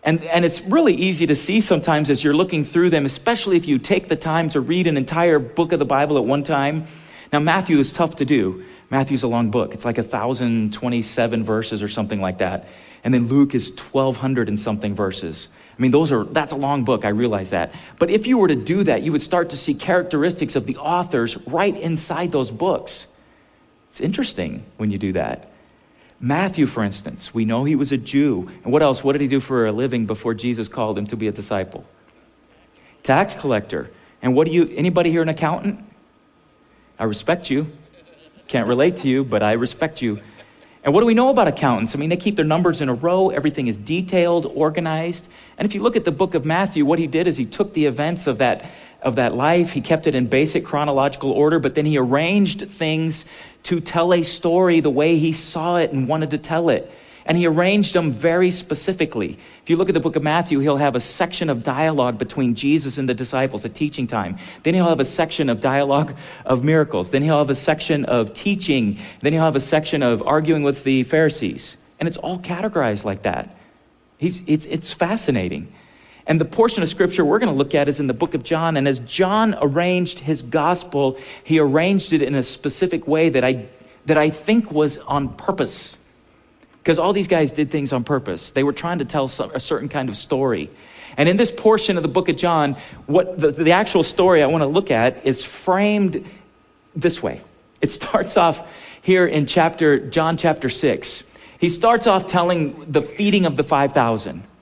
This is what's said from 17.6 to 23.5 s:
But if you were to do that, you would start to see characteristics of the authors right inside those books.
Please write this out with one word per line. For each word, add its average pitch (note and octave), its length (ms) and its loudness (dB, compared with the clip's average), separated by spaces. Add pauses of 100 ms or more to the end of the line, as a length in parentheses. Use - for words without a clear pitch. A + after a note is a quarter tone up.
But E3+ 120 2
if G#3+ 160 0
you B3+ 100 2
were F#3+ 120 4
to D3+ 60 4
do E3+ 300 -2
that, B2+ 180 2
you D#3+ 80 -2
would D3 120 0
start E3+ 280 0
to C#3+ 60 -8
see C#3+ 160 -4
characteristics F3 840 -2
of G#2+ 100 -2
the C3 100 -6
authors D3+ 680 -2
right E3+ 280 0
inside E3 560 -4
those C3 200 -2
books. C3+ 560 -4 (840)